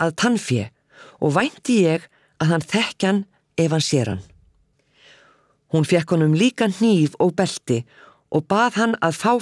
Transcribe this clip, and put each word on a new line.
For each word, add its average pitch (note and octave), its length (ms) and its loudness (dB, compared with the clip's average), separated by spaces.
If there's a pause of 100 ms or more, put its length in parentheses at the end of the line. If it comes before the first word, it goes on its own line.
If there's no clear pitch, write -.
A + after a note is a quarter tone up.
að E3 220 -2
tannfé F#3 480 -2 (500)
og D3+ 160 0
vænti A3+ 480 0
ég E3 240 -2 (320)
að D#3+ 140 2
hann D#3 100 -2
þekki - 420 -4
hann G3 160 0 (380)
ef E3 160 2
hann D3+ 140 -2
sér A2+ 240 0
hann.“ F#2 100 -10 (1500)
Hún D#3+ 120 2
fékk E3+ 300 0
honum D#3 200 4
líka A3+ 360 0
hníf F#3 480 2
og F3 180 0
belti B2 460 -2 (480)
og D#3 180 -2
bað A3+ 320 0
hann A3+ 220 0
að E3 160 -2
fá A#3 240 0